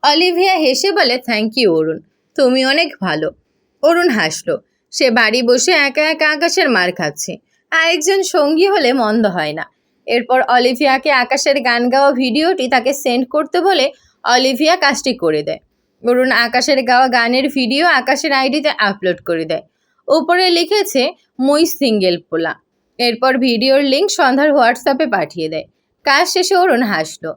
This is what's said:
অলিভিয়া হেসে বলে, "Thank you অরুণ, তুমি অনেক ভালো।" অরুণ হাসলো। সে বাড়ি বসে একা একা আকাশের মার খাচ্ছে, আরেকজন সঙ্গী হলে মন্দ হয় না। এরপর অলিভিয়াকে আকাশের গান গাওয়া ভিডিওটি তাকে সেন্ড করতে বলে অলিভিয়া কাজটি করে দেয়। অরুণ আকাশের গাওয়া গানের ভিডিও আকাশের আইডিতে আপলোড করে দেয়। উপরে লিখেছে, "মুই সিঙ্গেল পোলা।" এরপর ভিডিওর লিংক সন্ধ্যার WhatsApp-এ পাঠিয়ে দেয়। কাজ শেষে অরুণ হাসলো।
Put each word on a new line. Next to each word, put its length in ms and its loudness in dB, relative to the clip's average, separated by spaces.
অলিভিয়া 540 2
হেসে 360 0
বলে, 240 0
"Thank 340 -4
you 80 4
অরুণ, 280 -2
তুমি 300 2
অনেক 360 0
ভালো।" 280 -2
অরুণ 260 2
হাসলো। 500 -2
সে 200 0
বাড়ি 320 0
বসে 300 2
একা 380 0
একা 200 0
আকাশের 400 0
মার 220 0
খাচ্ছে, 440 -8
আরেকজন 520 0
সঙ্গী 440 0
হলে 260 0
মন্দ 340 0
হয় 260 -4
না। 180 -10
এরপর 360 0
অলিভিয়াকে 720 0
আকাশের 480 0
গান 280 0
গাওয়া 240 2
ভিডিওটি 560 -2
তাকে 240 0
সেন্ড 360 -2
করতে 320 -2
বলে 320 0
অলিভিয়া 520 2
কাজটি 380 -2
করে 280 -2
দেয়। 160 -8
অরুণ 240 2
আকাশের 500 0
গাওয়া 260 4
গানের 400 0
ভিডিও 380 0
আকাশের 460 0
আইডিতে 460 0
আপলোড 380 -2
করে 180 -4
দেয়। 180 -6
উপরে 420 2
লিখেছে, 600 0
"মুই 260 2
সিঙ্গেল 540 0
পোলা।" 240 -4
এরপর 400 0
ভিডিওর 440 2
লিংক 280 0
সন্ধ্যার 420 2
WhatsApp-এ 540 0
পাঠিয়ে 420 -4
দেয়। 160 -8
কাজ 240 2
শেষে 280 0
অরুণ 260 2
হাসলো। 540 -6